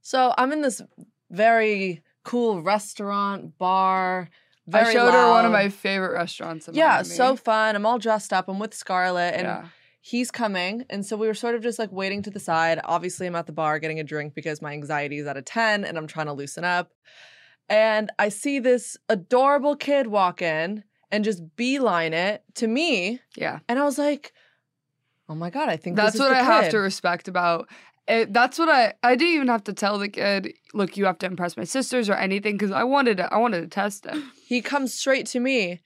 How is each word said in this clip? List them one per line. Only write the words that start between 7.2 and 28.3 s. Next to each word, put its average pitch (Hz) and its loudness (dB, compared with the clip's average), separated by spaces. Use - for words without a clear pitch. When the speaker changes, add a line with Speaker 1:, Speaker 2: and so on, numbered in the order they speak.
Speaker 1:
fun. 220 2
I'm 208 -2
all 240 2
dressed 214 -2
up. 185 0
I'm 196 -6
with 214 -8
Scarlett, 180 -2
and 180 -4
Speaker 2:
Yeah. 135 -8
Speaker 1:
he's 240 -4
coming. 202 -4
And 196 -6
so 220 -6
we 220 -2
were 220 0
sort 233 -4
of 226 -6
just, 240 -4
like, 214 -6
waiting 196 -6
to 202 -10
the 202 -12
side. 165 0
Obviously, 180 -4
I'm 175 -6
at 165 -6
the 165 -14
bar 156 -2
getting 156 -6
a 156 -8
drink 147 -8
because 151 -8
my 147 -10
anxiety 147 -6
is 147 -8
at 139 -8
a 135 -12
ten 214 0
and 165 -6
I'm 156 -6
trying 156 -8
to 147 -6
loosen 143 -10
up. 175 -2
And 214 2
I 208 2
see 277 -4
this 247 0
adorable 262 2
kid 277 0
walk 190 2
in 170 -2
and 208 0
just 175 -4
beeline 226 0
it 185 -2
to 226 -2
me. 233 0
Speaker 2:
Yeah. 160 -6
Speaker 1:
And 240 0
I 294 2
was 285 0
like, 294 -2
"Oh 156 -10
my 165 -8
God, 277 -4
I 165 0
think 190 -6
Speaker 2:
That's 214 4
Speaker 1:
this 220 -6
is 220 -2
Speaker 2:
what 269 4
Speaker 1:
the 262 6
Speaker 2:
I - 4
have 220 6
Speaker 1:
kid." 165 2
Speaker 2:
to 214 2
respect 190 -2
about 175 0
it. 226 2